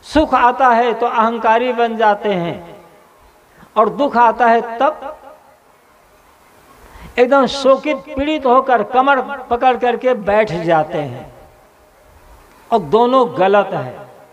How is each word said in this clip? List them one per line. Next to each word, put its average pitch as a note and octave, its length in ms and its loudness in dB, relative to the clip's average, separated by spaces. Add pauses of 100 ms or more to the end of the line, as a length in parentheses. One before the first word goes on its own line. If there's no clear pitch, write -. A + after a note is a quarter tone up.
सुख D4 300 0
आता B3+ 340 4
है A#3 240 2
तो A#3+ 140 -4
अहंकारी A#3 640 0
बन A#3 240 -2
जाते G#3+ 320 0
हैं, E3+ 560 -6 (880)
और G#3+ 160 2
दुख A3+ 280 -2
आता A#3 280 2
है A3+ 320 0
तब C#4+ 400 -4 (2000)
एकदम B3+ 320 4
शोकित, C4+ 500 0
पीड़ित C#4+ 480 -6
होकर B3+ 400 2
कमर C4 340 2 (300)
पकड़ B3 280 2
करके B3 380 0
बैठ G#3 380 0
जाते E3 440 0
हैं, C3 340 -10 (1400)
और A#3 100 2
दोनों A#3+ 440 2 (120)
गलत F#3+ 360 2
है। C3 340 -10 (240)